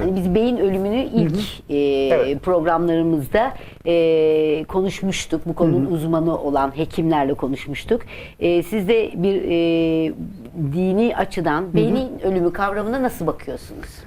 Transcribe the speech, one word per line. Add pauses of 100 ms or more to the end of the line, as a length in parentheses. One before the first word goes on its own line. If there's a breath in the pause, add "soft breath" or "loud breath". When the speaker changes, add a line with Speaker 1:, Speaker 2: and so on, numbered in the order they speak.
Speaker 1:
Hani
biz
beyin
ölümünü
ilk,
Speaker 2:
Hı
hı.
Speaker 1:
e, (320)
Speaker 3:
Evet.
Speaker 1:
programlarımızda, (340 loud breath)
e,
konuşmuştuk.
Bu
konunun
Speaker 2:
Hı
hı.
Speaker 1:
uzmanı
olan
hekimlerle
konuşmuştuk. (400 loud breath)
E,
siz
de
bir,
e, (600)
dini
açıdan
Speaker 2:
Hı
hı.
Speaker 1:
beyin (140)
ölümü
kavramına
nasıl
bakıyorsunuz? (200)